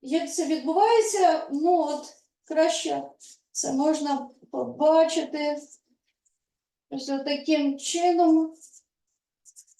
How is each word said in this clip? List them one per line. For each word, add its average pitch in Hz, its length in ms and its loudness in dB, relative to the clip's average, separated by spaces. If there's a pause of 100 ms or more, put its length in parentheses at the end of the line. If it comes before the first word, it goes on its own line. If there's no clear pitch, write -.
Як 277 320 -4
це 339 120 -4
відбувається? 359 1040 2
Ну, 320 300 2
от, 294 320 -6 (300)
краще 311 680 -2 (420)
це 277 220 -6
можна 285 560 -2 (220)
побачити 294 1040 0 (1300)
ось 277 160 -10
таким 285 760 -2
чином, 339 720 2 (1300)